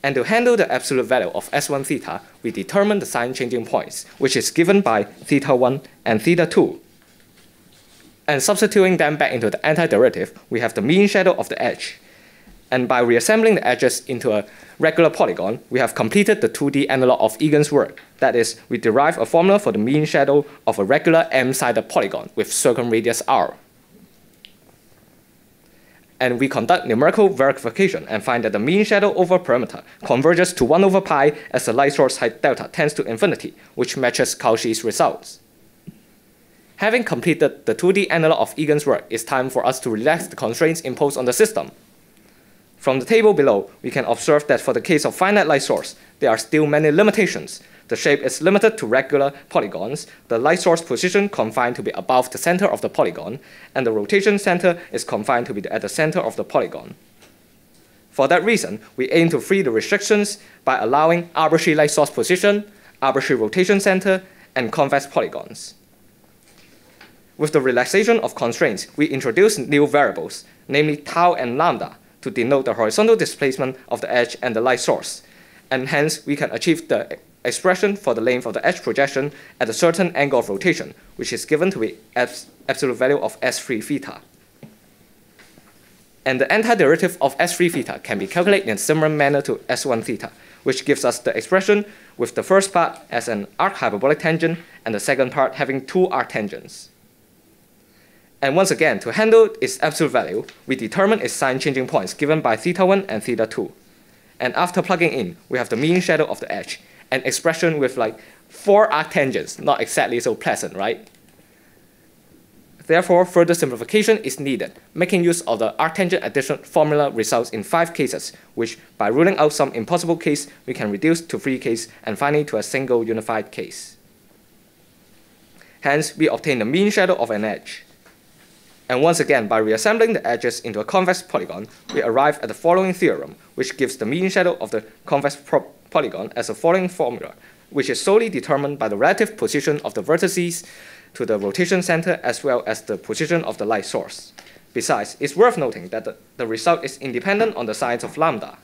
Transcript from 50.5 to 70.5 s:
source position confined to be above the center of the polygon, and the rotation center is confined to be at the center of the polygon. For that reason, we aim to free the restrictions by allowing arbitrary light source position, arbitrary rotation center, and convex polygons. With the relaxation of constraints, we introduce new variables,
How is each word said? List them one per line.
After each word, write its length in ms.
source 200
position 480
confined 460
to 80
be 80
above 400
the 80
center 260
of 160
the 80
polygon, 480
and 100
the 60
rotation 480
center 420
is 120
confined 420
to 80
be 160
at 140
the 60
center 300
of 180
the 60
polygon. 520
For 180
that 160
reason, 380
we 160
aim 180
to 100
free 220
the 80
restrictions 680
by 140
allowing 560
arbitrary 400
light 160
source 180
position, 540
arbitrary 400
rotation 400
center, 440
and 160
convex 340
polygons. 720
With 160
the 80
relaxation 600
of 120
constraints, 540
we 80
introduce 540
new 260
variables, 600